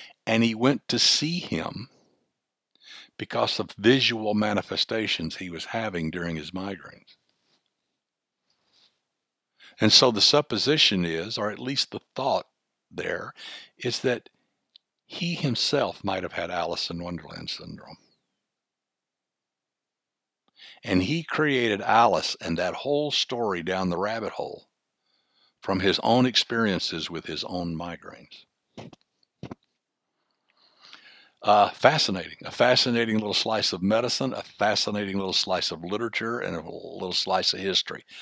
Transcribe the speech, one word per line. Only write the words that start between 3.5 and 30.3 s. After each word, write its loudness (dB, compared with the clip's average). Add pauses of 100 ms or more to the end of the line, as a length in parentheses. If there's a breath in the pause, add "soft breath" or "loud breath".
of -4
visual 4
manifestations -2
he -8
was -10
having -4
during -4
his -8
migraines. -10 (2750 soft breath)
And 6
so 8
the 2
supposition 4
is, -4
or -2
at -8
least -4
the -10 (140)
thought -2 (440)
there, -6 (460 loud breath)
is -4
that -2 (800)
he -4
himself -2
might -4
have -8
had -6
Alice -4
in -8
Wonderland -10
syndrome. -14 (3000 loud breath)
And 2
he -2
created 2
Alice 4
and -2
that 0
whole -2
story -2
down -2
the -2
rabbit -4
hole -8 (920)
from 0
his 4
own 6
experiences 0
with -8
his -6
own -4
migraines. -14 (3000 soft breath)